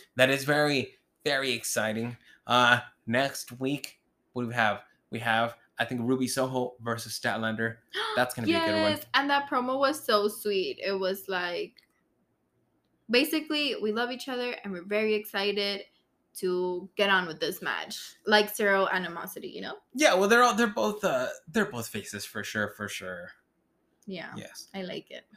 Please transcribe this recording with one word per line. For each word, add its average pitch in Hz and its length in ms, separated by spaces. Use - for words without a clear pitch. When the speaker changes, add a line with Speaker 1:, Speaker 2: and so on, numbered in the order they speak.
Speaker 1:
That 127 140
is 135 160
very, 147 520
very 135 280
exciting. 113 680
Uh, 120 340
next 131 520
week, 139 400
what 123 100
do 120 40
we 117 80
have? 107 280
We 117 80
have, 117 360
I 117 80
think, 120 180
Ruby 127 240
Soho 131 520
versus 113 400
Statlander. 113 580
Speaker 2:
<gasps> 427 220
Speaker 1:
That's - 180
gonna 233 140
be 330 80
a 330 100
good 320 160
one. 311 120
Speaker 2:
Yes, - 200
and 277 160
that 285 180
promo 262 300
was 277 260
so 208 240
sweet. 196 520
It 196 140
was 190 360
like, 175 540
basically, 294 720
we 214 100
love 240 200
each 254 160
other 247 360
and 202 100
we're 175 120
very 214 280
excited, 202 680
to 180 580
get 202 140
on 185 180
with 160 120
this 165 220
match. 120 540
Like, 214 300
zero 196 360
animosity, 180 580
you - 120
know? 175 140
Speaker 1:
Yeah, 254 220
well, 196 140
they're 233 140
all, 240 120
they're 233 120
both, 214 360
uh, 131 240
they're 202 180
both 117 220
faces 104 380
for 104 180
sure, 104 340
for 104 100
sure. 92 420
Speaker 2:
Yeah. 160 300
Speaker 1:
Yes. - 360
Speaker 2:
I 196 100
like - 280
it. - 120